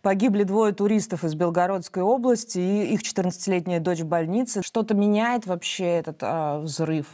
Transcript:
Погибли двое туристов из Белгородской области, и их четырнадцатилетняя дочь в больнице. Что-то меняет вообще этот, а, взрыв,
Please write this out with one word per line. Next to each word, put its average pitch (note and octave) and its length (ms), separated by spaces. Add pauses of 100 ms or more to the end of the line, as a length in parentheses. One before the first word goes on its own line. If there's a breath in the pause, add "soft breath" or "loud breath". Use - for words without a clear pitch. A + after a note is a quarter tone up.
Погибли G3+ 420
двое G#3 280
туристов G3+ 520
из D#3 100
Белгородской F3 680
области, A#3 560
и G3 360
их - 80
четырнадцатилетняя F3+ 800
дочь E3 200
в E3 60
больнице. F3 560
Что-то A3 320
меняет G#3 520
вообще F#3 380
этот, E3 380
а, D3 360
взрыв, D#3 560